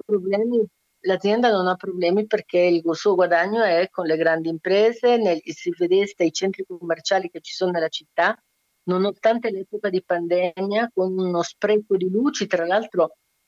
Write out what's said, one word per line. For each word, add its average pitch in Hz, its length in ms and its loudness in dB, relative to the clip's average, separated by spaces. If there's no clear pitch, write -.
problemi, 208 600 0
l'azienda 208 500 0
non 185 160 0
ha 185 80 0
problemi 185 520 -2
perché 202 320 -2
il 175 240 4
suo 196 220 0
guadagno 180 480 2
è 185 280 2
con 180 160 -6
le 160 100 0
grandi 160 340 0
imprese, 220 680 2
nel-, 180 280 2
se - 320 -8
vedeste 185 480 0
i 160 80 0
centri 190 340 -4
commerciali 175 640 -4
che 160 100 -14
ci - 140 -16
sono 185 180 -2
nella 160 160 -2
città, 175 480 -2
nonostante 202 640 0
l'epoca 202 380 -6
di 185 160 0
pandemia, 180 880 -2
con 185 240 0
uno 180 240 0
spreco 208 540 0
di 185 120 -2
luci, 214 380 -2
tra 170 200 -2
l'altro 185 500 0